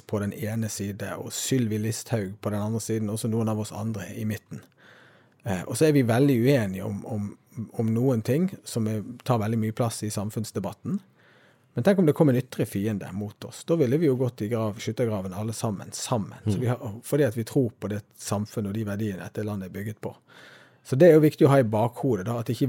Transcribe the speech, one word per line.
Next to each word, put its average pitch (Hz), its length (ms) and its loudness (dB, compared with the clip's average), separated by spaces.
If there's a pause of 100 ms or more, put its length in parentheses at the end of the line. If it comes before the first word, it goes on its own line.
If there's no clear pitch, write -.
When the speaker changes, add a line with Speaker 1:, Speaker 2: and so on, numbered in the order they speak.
Speaker 1:
på 101 160 -2
den 98 80 -2
ene 110 400 -4
side, 98 480 -8
og - 160 -10
Sylvi 110 480 0
Listhaug 110 560 -4
på 107 160 -2
den 101 80 -2
andre 110 160 -2
siden, 110 320 -2
og 113 80 -4
så 123 80 -4
noen 110 240 0
av 107 80 -2
oss 107 160 -8
andre 104 400 -6
i 113 80 -6
midten. - 400 -6 (800)
Eh, 95 240 -4
og - 80 -6
så 156 140 4
er 143 100 4
vi 123 80 4
veldig 123 400 4
uenige 101 400 2
om, 101 160 -6
om, 101 260 -4 (540)
om 110 80 2
noen 117 320 2
ting 156 240 2 (160)
som 110 240 -2
er, 107 160 -2 (240)
tar 117 160 2
veldig 113 240 0
mye 110 80 -4
plass 113 320 -2
i 107 80 -6
samfunnsdebatten. 107 880 -6 (680)
Men 123 160 -4
tenk 196 140 6
om 170 60 6
det 147 100 8
kom 160 100 6
en 127 80 6
ytre - 320 -2
fiende 98 480 -4
mot 104 320 -10
oss. - 160 -16
Da 165 160 0
ville 127 160 4
vi 160 140 4
jo 127 100 4
gått 123 240 -2
i 104 80 -2
grav, 110 320 -2
skyttergraven 107 560 -2
alle 110 160 -4
sammen, - 400 -6
sammen. - 480 -4
Så 104 140 0
Speaker 2:
Mm. - 20 -2
Speaker 1:
vi 120 80 0
har, 120 140 0 (260)
fordi 143 160 2
at 113 140 0
vi 110 100 -2
tror 127 220 2 (100)
på - 80 -6
det 104 140 -4 (180)
samfunnet 104 540 -4
og - 20 -4
de 110 80 -2
verdiene 101 400 -4
dette 104 240 -6
landet 98 220 -6
er 92 80 -12
bygget 107 260 -8
på. 107 80 -8 (720)
Så - 160 -2
det 180 80 10
er 160 80 10
jo 160 80 8
viktig 151 240 6
å 135 60 6
ha 139 80 8
i - 20 4
bakhodet 110 640 0
da, 120 140 -2
at 120 100 -4
ikke 127 180 0